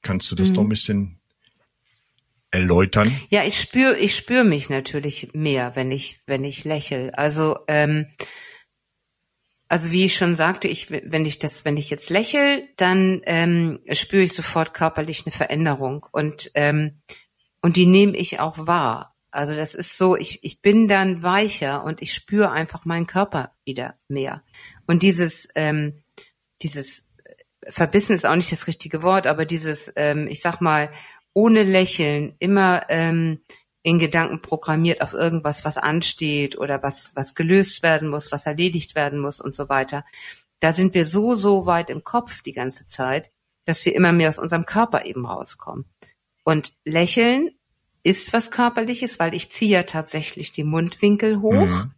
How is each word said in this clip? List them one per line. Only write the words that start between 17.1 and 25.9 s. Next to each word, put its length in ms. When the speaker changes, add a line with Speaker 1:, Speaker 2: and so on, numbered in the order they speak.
Speaker 2:
und 140
die 100
nehme 300
ich 240
auch 260
wahr. 480
Also 240
das 220
ist 220
so, 180
ich, 300
ich 160
bin 260
dann 340
weicher 640
und 180
ich 120
spüre 380
einfach 340
meinen 220
Körper 440
wieder 300
mehr. 340
Und 160
dieses, 520
ähm, 460